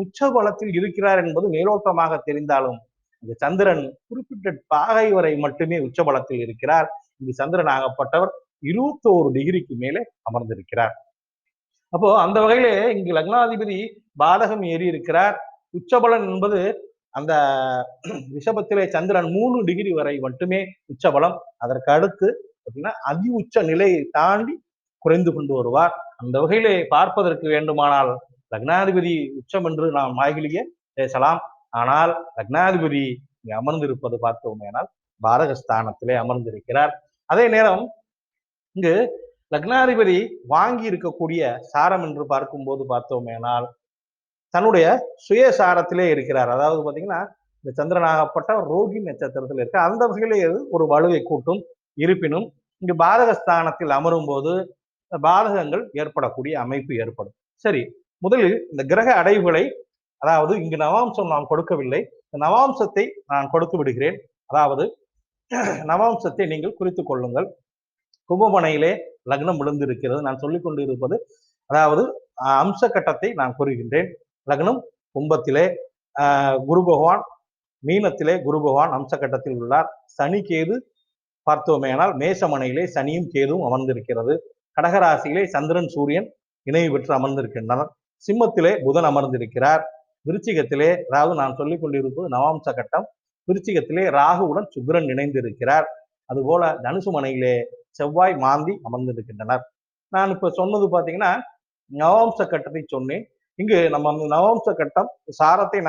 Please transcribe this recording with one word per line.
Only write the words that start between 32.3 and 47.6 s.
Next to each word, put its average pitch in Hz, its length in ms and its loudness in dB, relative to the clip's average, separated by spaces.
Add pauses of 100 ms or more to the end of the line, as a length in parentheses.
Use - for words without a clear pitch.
லக்னாதிபதி 151 640 0 (380)
இங்கு 110 180 -12
அமர்ந்திருப்பது 135 680 -4
பார்த்தோமேனால் 113 600 -6 (340)
பாதகஸ்தானத்திலே 120 1000 0
அமர்ந்திருக்கிறார். 123 720 -2 (400)
அதே 226 120 6 (100)
நேரம் 220 280 4 (920)
இங்கு 170 160 2 (600)
லக்னாதிபதி 220 640 2 (360)
வாங்கி 226 380 2
இருக்கக்கூடிய 170 500 -4 (300)
சாரம் 175 360 2
என்று 147 160 -8 (100)
பார்க்கும்போது 135 500 -6 (100)
பார்த்தோமேனால் 120 720 -6 (880)
தன்னுடைய 180 320 4 (400)
சுயசாரத்திலே 180 880 4
இருக்கிறார். 131 420 0
அதாவது 151 300 0
பாத்தீங்கன்னா 170 360 -6 (420)